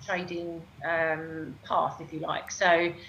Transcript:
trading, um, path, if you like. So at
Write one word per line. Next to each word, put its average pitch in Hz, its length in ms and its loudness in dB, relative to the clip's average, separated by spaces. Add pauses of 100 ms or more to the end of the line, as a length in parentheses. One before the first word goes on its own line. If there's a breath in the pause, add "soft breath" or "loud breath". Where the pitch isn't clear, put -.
trading, 170 580 -4 (220)
um, 160 720 0 (100)
path, 165 360 2
if 156 120 -12
you 156 60 -6
like. 160 320 -4
So - 160 2
at 170 280 6 (140 loud breath)